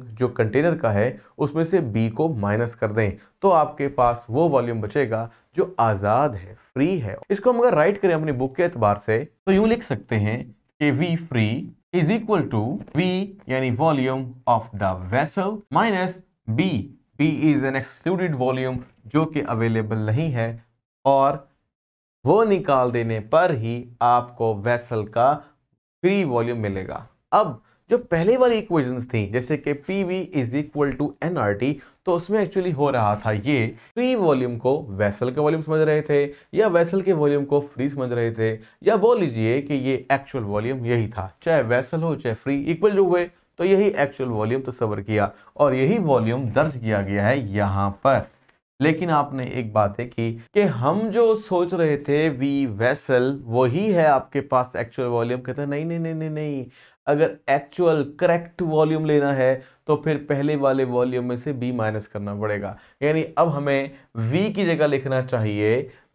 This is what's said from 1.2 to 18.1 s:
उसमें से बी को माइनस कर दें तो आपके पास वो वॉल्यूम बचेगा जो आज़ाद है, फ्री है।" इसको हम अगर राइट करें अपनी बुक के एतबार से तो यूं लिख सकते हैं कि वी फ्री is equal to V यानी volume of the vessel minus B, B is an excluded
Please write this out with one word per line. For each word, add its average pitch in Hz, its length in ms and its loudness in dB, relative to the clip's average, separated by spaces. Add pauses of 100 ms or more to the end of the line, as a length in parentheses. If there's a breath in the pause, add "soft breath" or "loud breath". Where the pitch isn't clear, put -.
उसमें 151 260 -2
से 170 200 2
बी 113 260 0
को 156 260 -2
माइनस 110 400 -2
कर 110 160 -2
दें 104 200 0 (300 loud breath)
तो 196 100 4
आपके 151 380 2
पास 120 400 0
वो 151 200 2
वॉल्यूम 117 320 0
बचेगा 113 480 -2 (260 soft breath)
जो 180 240 -2
आज़ाद 113 560 2
है, 92 180 -12 (200)
फ्री 170 260 2
है।" 110 180 -6 (120)
इसको 202 220 2
हम 233 80 0
अगर 240 160 4
राइट 180 260 4
करें 180 120 4
अपनी 156 200 0
बुक 131 220 -4
के 180 80 0
एतबार 107 340 2
से 110 200 0 (280)
तो 196 60 2
यूं 202 180 4
लिख 233 140 0
सकते - 340 -4
हैं 107 200 0 (440)
कि 147 100 4
वी 165 240 0
फ्री 123 580 -2 (220)
is 170 160 2
equal 214 420 0
to 107 100 0 (320)
V 180 140 0 (400)
यानी 131 260 -2
volume 135 480 0 (260)
of 113 280 0
the 95 180 -2 (160)
vessel 190 480 -2 (140)
minus 185 480 0 (300)
B, 165 200 0 (480)
B 156 140 2 (120)
is 135 240 2
an 131 120 -2
excluded 170 580 -4